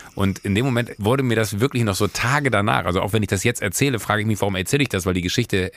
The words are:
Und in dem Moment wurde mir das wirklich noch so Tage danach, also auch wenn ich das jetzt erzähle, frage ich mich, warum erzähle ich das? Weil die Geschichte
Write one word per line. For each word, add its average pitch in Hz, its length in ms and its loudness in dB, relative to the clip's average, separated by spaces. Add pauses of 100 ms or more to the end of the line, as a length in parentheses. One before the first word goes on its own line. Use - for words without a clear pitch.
(160)
Und 98 240 0
in 98 160 -2
dem 117 100 2
Moment 120 320 -2
wurde 113 240 2
mir 123 140 0
das 107 240 0
wirklich 120 240 0
noch 104 120 2
so 104 120 2
Tage 135 420 0
danach, 107 360 2
also 92 140 0
auch 95 140 0
wenn 110 80 2
ich 101 80 -2
das 98 140 -2
jetzt 120 180 0
erzähle, 120 380 0
frage 107 220 0
ich 104 60 -2
mich, 107 140 0
warum 101 140 0
erzähle 92 260 0
ich - 80 0
das? 92 160 -2
Weil 95 80 2
die 90 80 0
Geschichte 92 560 0